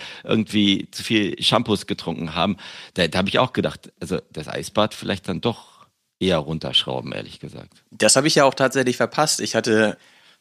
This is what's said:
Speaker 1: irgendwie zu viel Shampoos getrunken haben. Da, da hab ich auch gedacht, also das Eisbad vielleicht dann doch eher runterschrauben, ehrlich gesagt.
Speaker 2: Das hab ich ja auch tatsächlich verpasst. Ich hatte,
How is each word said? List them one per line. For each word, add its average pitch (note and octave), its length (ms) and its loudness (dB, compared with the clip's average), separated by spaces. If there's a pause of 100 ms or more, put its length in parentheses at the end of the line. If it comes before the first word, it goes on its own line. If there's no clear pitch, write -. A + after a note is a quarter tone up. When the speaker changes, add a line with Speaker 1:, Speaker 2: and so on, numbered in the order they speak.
(220)
Speaker 1:
irgendwie G#2 680 0
zu - 120 -12
viel G#2+ 400 0
Shampoos - 440 0
getrunken E2 480 -6
haben. F2 240 0 (340)
Da, F2 160 0
da F2+ 100 -2
hab G2 100 0
ich B2 100 0
auch B2 160 2
gedacht, - 360 -4 (100)
also F2+ 200 -4 (120)
das D#2 160 -10
Eisbad - 460 -2
vielleicht G2 340 -6
dann F2 120 -4
doch - 460 -6 (340)
eher F2+ 180 2
runterschrauben, C2+ 720 -2
ehrlich - 280 -12
gesagt. - 320 -16 (180)
Speaker 2:
Das G#2+ 260 4
hab C#3 100 4
ich D#3 100 2
ja C#3+ 80 8
auch C3 100 6
tatsächlich C3 420 2
verpasst. - 440 0
Ich A2 160 -2
hatte, A2 420 4 (420)